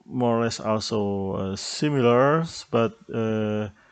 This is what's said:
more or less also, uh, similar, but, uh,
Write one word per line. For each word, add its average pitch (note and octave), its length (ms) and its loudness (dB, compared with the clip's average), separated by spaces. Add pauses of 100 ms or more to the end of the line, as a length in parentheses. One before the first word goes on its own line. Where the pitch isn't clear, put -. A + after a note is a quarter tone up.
more A#2+ 320 0
or A#2 60 0
less A2+ 160 -4
also, G2+ 720 -2
uh, G2 220 -4
similar, C#3 880 2 (280)
but, A2+ 260 0 (160)
uh, G#2+ 560 -2 (220)